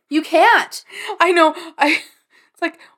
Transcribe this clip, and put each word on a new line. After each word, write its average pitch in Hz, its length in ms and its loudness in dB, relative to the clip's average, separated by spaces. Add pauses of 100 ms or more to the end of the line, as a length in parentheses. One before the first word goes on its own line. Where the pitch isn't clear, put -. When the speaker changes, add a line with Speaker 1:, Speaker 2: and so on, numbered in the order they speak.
Speaker 1:
You 302 140 -2
can't." 349 600 2 (380)
Speaker 2:
I 349 120 2
know. 320 200 2 (240)
I, 294 260 0 (480)
it's - 120 -20
like, 330 160 -6 (200)